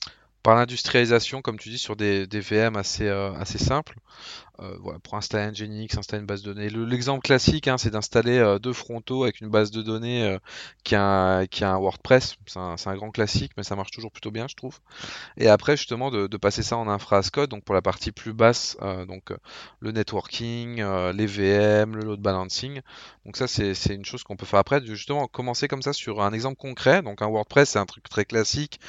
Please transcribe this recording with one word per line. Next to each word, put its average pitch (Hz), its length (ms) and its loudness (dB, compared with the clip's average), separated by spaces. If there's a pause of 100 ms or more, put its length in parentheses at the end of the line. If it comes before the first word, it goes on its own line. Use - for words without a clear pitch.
(440)
par 113 120 8
l'industrialisation, 120 840 2
comme 113 160 -6
tu 107 120 -14
dis, 120 100 -10
sur - 160 -6
des, 101 320 0
des 104 120 -6
V 107 180 0
M 110 180 4
assez, 104 320 -2
euh, 98 260 -2
assez - 240 -8
simples. - 380 -2 (640)
Euh, 92 200 -12
voilà, 95 200 -12
pour - 160 -12
installer 104 300 -4
un 107 60 -6
Nginx, 107 460 -8
installer 104 240 -6
une 101 60 -12
base 98 160 -6
de 101 100 -8
données. 104 160 -4
Le, 113 160 -4
l'exemple 127 360 -2
classique, 143 460 4
hein, 127 120 0
c'est 120 100 0
d'installer, 113 480 2
euh, 101 220 6
deux 123 140 -6
frontaux 120 500 -6
avec 117 180 -2
une 110 80 -10
base 107 220 4
de 110 100 -6
données, 113 420 -2
euh, 98 140 0 (460)
qui - 100 0
a 101 100 6
un, 92 440 4
qui - 160 -4
a 98 80 2
un 95 80 2
WordPress. 110 560 2 (100)
C'est - 140 -14
un, 90 180 -8
c'est - 120 -8
un 95 60 -4
grand 104 140 -10
classique, 107 480 -2
mais 104 60 -6
ça 98 120 -8
marche 98 140 -8
toujours 113 220 -14
plutôt - 180 -12
bien, 113 180 -8
je - 80 -14
trouve. - 240 -14 (580)
Et 113 100 4
après, 110 300 6
justement, 127 340 -4
de, 101 160 0
de 104 100 -6
passer 104 240 0
ça 117 160 -2
en 117 100 -4
infra 101 300 2
as 98 140 2
code, 143 180 0
donc 104 140 -12
pour 104 100 -4
la 92 80 4
partie 92 300 -2
plus - 220 -10
basse, 117 500 4
euh, 92 220 -6
donc, 92 260 -12
euh, 92 60 -10 (420)
le 110 140 -6
networking, 117 880 -4
euh, 95 300 0
les 104 140 0
V 101 240 2
M, 107 460 6
le 107 80 -6
load 104 160 -6
balancing. 101 640 -4 (440)
Donc 101 120 -12
ça, 127 100 0
c'est, 101 260 0
c'est 98 220 -2
une 98 100 -10
chose - 180 -10
qu'on 101 120 -12
peut 95 100 -12
faire 101 140 4
après, 147 200 4
de 127 60 -10
justement 123 420 -4
commencer 123 420 -4
comme 135 120 -6
ça 139 120 -2
sur 107 280 -4
un 101 120 2
exemple 127 240 -4
concret. 135 440 2
Donc 107 220 -6
un 107 40 0
WordPress, 110 420 4
c'est 107 100 0
un 95 80 0
truc - 220 -20
très 101 160 0
classique. 120 640 -2